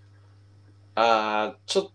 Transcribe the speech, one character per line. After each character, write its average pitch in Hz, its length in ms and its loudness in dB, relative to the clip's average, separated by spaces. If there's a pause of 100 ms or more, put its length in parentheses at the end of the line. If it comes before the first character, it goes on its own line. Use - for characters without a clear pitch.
(960)
あ 107 640 0
ー、 - 100 -20
ち - 120 -2
ょ 185 40 0
っ - 120 -8